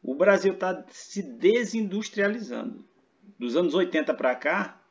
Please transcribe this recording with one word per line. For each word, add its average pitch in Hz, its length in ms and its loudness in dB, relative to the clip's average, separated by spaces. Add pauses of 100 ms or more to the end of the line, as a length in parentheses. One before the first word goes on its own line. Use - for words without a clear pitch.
O 131 120 -6
Brasil 190 400 4
tá 185 360 -4
se - 320 -12
desindustrializando. 202 1600 -2 (540)
Dos 120 180 -4
anos 170 180 2
oitenta 165 380 0
pra 127 220 0
cá 165 460 -4 (100)